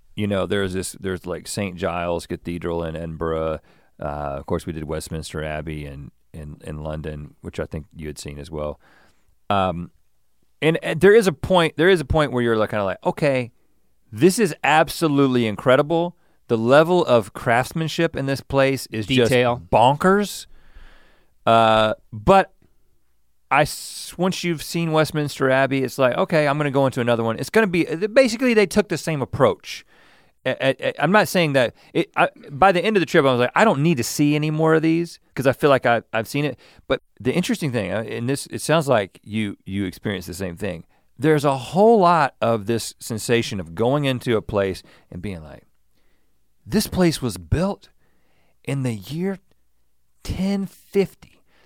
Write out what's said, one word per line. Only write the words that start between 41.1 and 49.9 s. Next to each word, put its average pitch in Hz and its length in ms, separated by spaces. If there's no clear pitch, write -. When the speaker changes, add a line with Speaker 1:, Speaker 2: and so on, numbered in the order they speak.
Speaker 1:
There's 151 240
a 139 120
whole 208 420
lot 170 420
of 113 260
this 117 340
sensation 117 580
of 85 160
going 127 300
into 123 320
a 101 60
place 98 420
and 90 100
being 90 220
like, 69 220
"This 208 220
place 175 340
was 104 180
built 160 500
in 135 220
the 120 100
year 165 440